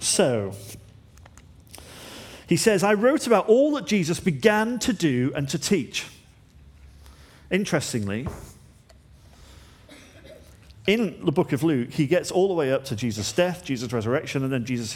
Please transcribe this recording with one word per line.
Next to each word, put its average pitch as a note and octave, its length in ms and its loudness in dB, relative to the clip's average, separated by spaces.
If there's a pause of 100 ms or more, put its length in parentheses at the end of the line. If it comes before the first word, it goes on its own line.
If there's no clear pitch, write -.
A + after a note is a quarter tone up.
So, A2+ 520 0 (1900)
he E3 120 2
says, G3 260 4
"I G#3 100 4
wrote B3 340 2
about G3+ 200 4
all C#4 280 6
that A#3 100 -4
Jesus F3 340 0
began G#3+ 600 2
to - 120 0
do C#3 440 0
and C#3+ 140 -2
to E3+ 80 -4
teach." - 480 -2 (1500)
Interestingly, C3 760 -2 (2500)
in G3+ 400 0
the D#3 80 2
book E3+ 180 0
of C3 120 0
Luke, C3 280 0
he D3 160 0
gets D#3+ 240 0
all F#3+ 160 2
the F#3+ 60 -2
way D3+ 180 0
up C3+ 140 0
to A#2+ 100 -6
Jesus' G#2+ 380 -4
death, F3 320 0
Jesus' B2 260 -6
resurrection, B2 500 -2
and C3+ 120 -4
then A#2+ 100 -2
Jesus' A#2 320 -6